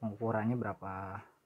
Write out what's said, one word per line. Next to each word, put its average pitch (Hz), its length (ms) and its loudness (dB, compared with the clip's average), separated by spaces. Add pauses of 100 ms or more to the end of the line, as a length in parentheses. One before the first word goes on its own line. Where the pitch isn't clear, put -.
pengukurannya 113 560 2
berapa 98 640 -4 (240)